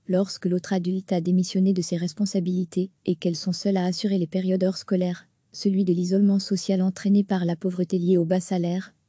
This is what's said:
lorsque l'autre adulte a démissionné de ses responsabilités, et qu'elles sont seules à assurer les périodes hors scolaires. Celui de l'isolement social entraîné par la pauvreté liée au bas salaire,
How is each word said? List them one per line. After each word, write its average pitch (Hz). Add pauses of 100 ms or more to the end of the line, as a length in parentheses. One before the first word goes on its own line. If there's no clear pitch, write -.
lorsque 190
l'autre 180
adulte 185
a 180
démissionné 185
de 180
ses 170
responsabilités, 180 (160)
et 180
qu'elles 170
sont 180
seules 196
à 180
assurer 190
les 170
périodes 185
hors 185
scolaires. 180 (240)
Celui 196
de 175
l'isolement 196
social 190
entraîné 196
par 190
la 170
pauvreté 180
liée 180
au 170
bas 185
salaire, 180 (160)